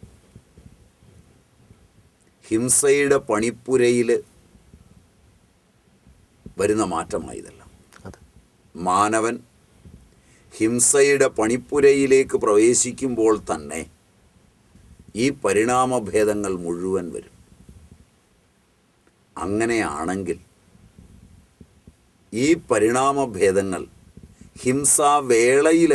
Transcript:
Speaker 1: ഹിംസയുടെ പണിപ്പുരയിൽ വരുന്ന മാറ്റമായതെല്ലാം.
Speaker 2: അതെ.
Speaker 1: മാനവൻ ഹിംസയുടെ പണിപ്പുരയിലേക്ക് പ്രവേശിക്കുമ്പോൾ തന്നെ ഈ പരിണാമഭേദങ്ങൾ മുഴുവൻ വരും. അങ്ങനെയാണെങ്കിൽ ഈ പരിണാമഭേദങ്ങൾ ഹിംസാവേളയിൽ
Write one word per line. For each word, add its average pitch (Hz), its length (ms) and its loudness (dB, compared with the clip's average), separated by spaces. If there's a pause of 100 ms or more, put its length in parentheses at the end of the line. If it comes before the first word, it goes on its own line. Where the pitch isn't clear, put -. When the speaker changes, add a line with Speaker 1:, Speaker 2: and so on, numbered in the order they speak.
(2500)
Speaker 1:
ഹിംസയുടെ 139 680 0 (120)
പണിപ്പുരയിൽ 120 800 0 (2500)
വരുന്ന 104 240 0 (100)
മാറ്റമായതെല്ലാം. 78 760 -10 (380)
Speaker 2:
അതെ. 92 120 -20 (680)
Speaker 1:
മാനവൻ 107 480 0 (1200)
ഹിംസയുടെ 135 680 2 (100)
പണിപ്പുരയിലേക്ക് 135 1080 2
പ്രവേശിക്കുമ്പോൾ 113 880 2 (180)
തന്നെ 78 300 -8 (1400)
ഈ - 20 0 (180)
പരിണാമഭേദങ്ങൾ 107 1120 0 (120)
മുഴുവൻ 90 400 -4 (100)
വരും. - 200 -18 (2000)
അങ്ങനെയാണെങ്കിൽ 92 920 -4 (2000)
ഈ 143 40 2 (220)
പരിണാമഭേദങ്ങൾ 107 1120 0 (840)
ഹിംസാവേളയിൽ 143 1300 2